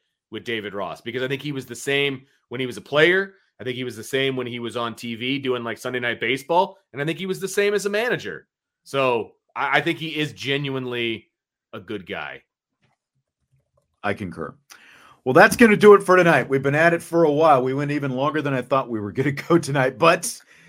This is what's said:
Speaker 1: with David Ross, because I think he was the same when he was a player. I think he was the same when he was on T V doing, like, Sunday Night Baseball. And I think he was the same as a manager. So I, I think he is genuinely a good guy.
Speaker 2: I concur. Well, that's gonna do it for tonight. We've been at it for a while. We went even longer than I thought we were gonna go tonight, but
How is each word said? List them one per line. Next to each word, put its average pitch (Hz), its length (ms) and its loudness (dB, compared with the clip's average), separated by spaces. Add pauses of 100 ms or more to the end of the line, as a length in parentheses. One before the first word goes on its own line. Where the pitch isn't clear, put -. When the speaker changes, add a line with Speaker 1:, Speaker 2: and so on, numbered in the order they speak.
(320)
Speaker 1:
with 107 120 -12
David 104 320 -8
Ross, 87 260 -8
because 123 220 -8
I 131 40 -4
think 135 140 -6
he 143 100 -8
was 131 140 -10
the 120 100 -14
same 139 500 -4 (240)
when 123 120 -10
he 127 60 -4
was 107 100 -10
a 101 40 -12
player. 180 520 2 (260)
I 107 40 -16
think 123 120 -6
he 127 80 -8
was 113 140 -8
the 110 60 -14
same 135 320 -2
when 123 120 -6
he 120 120 -10
was 117 180 -8
on 117 180 -6
T 117 200 -10
V 127 240 -4
doing, 123 240 -4
like, 113 160 -8
Sunday 123 200 -8
Night 120 200 -4
Baseball. 135 580 -2 (160)
And 135 80 -10
I 143 40 -4
think 160 120 -6
he 185 80 -10
was 185 140 -6
the 190 80 -8
same 202 260 0
as 196 140 -2
a - 20 -2
manager. 202 580 -6 (360)
So 127 500 -2 (220)
I, 139 240 2
I - 20 4
think 151 180 -2
he 160 160 -10
is 151 180 -4
genuinely 123 960 -4 (420)
a 113 60 -14
good 98 260 -10
guy. 76 380 -12 (1600)
Speaker 2:
I 101 100 -2
concur. 85 420 -10 (680)
Well, 127 80 0
that's 196 240 8
gonna 220 180 8
do 208 180 10
it 196 80 8
for 180 140 4
tonight. 165 320 4
We've 135 160 -2
been 139 100 0
at 165 200 4
it 170 100 -4
for 170 220 2
a 151 60 4
while. 147 300 4
We 131 120 -2
went 143 180 -4
even 143 200 -2
longer 143 300 -2
than 139 120 -4
I 127 80 -2
thought 131 280 -2
we 110 120 -6
were 101 100 -6
gonna 135 220 -2
go 170 240 0
tonight, 139 420 0
but 170 400 0 (300)